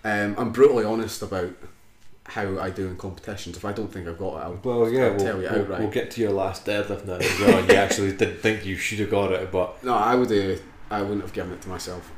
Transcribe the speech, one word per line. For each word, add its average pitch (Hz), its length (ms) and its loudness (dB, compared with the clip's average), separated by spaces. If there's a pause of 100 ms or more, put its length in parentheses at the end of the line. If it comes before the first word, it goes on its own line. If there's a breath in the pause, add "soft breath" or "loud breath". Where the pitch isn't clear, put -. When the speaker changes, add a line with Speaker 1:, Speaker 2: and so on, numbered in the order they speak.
Speaker 1:
um, 104 340 -2
I'm 120 140 -2
brutally 123 320 6
honest 110 380 -4
about 92 300 -4 (720)
how 98 340 -6
I 92 120 -4
do 95 180 -6
in 92 80 -8
competitions. 90 600 -10
If - 80 -12
I 104 80 -4
don't 101 200 -6
think 87 160 -10
I've 82 100 -10
got - 180 -6
it, 78 80 -8
I'll, 87 180 -8
Speaker 2:
Well, 120 280 2
yeah, 127 160 4
Speaker 1:
I'll 107 40 6
Speaker 2:
we'll, 101 80 0
Speaker 1:
tell 98 240 2
you 80 80 -4
Speaker 2:
we'll, 104 120 2
Speaker 1:
outright. 95 180 -4
Speaker 2:
we'll 107 100 0
get - 220 -2
to 117 80 -6
your 104 120 4
last 95 320 -2
deadlift 101 420 -2
now 92 100 -4
as 90 240 0
well. 92 240 6
You 92 100 8
actually 98 380 2
didn't 104 260 0
think 107 260 0
you 95 120 -4
should - 240 -4
have 101 100 0
got 98 220 2
it, 92 200 -2
but 90 320 -2
Speaker 1:
No, 123 100 2
I 113 200 4
would, 123 180 4
uh, 98 240 2 (340)
I 104 120 -2
wouldn't 101 200 -2
have 90 100 -10
given 90 200 -6
it 85 100 -12
to 95 60 -12
myself. 90 500 -10